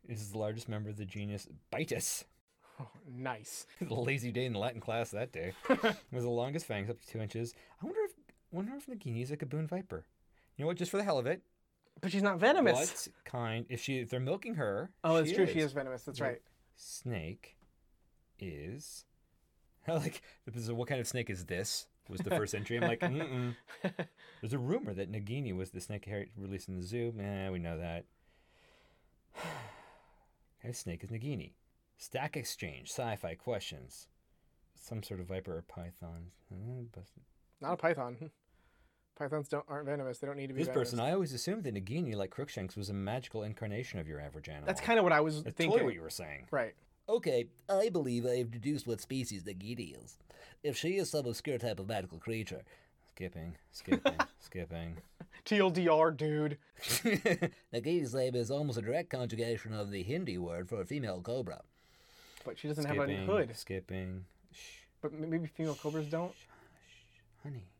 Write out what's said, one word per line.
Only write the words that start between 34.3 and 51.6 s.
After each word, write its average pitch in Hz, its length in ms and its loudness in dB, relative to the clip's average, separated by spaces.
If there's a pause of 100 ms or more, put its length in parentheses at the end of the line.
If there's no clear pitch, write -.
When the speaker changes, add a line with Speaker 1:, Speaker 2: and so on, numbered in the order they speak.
Speaker 1:
Some 110 280 -8
sort 95 160 -6
of 90 80 -6
viper 92 300 -4
or 85 40 -4
python. 87 680 -10 (240)
Eh, 117 400 -8
but 95 120 -14 (580)
Speaker 2:
Not 147 120 0
a 175 40 0
python. 139 580 2
<laughs> - 40 -20 (800)
Pythons 147 300 -2
don't, 147 220 0
aren't 147 160 -4
venomous. 139 340 -2
They 139 80 -2
don't 139 80 -4
need 139 120 -4
to 135 60 -6
be 135 60 -2
Speaker 1:
This 160 80 2
Speaker 2:
venomous. 127 220 2
Speaker 1:
person, 120 100 0
"I 135 140 4
always 180 180 2
assumed 180 320 -2
that 131 120 -2
Nagini, 110 400 0
like 98 160 0
Crookshanks, 98 440 -4
was 101 140 -4
a 104 40 -2
magical 107 500 -2
incarnation 104 560 -4
of 78 100 -4
your 73 100 -6
average - 300 -10
animal." - 160 -8
Speaker 2:
That's 190 160 0
kinda 226 220 6
what 180 100 8
I - 80 8
was 156 220 2
Speaker 1:
That's - 120 -6
Speaker 2:
thinking. 170 160 4
Speaker 1:
totally 226 140 6
what 123 100 2
you 82 60 -10
were 80 80 -8
saying. 76 420 -8
Speaker 2:
Right. 131 220 0 (340)
Speaker 1:
"Okay, 147 380 4 (240)
I 196 180 6
believe 127 380 2
I 123 140 4
have 120 120 0
deduced 127 360 0
what 113 120 0
species 120 440 -2
Nagini 98 600 -6
is. 60 140 -20 (460)
If 143 120 0
she 180 220 2
is 175 140 2
some 147 160 2
obscure 123 320 0
type 101 200 0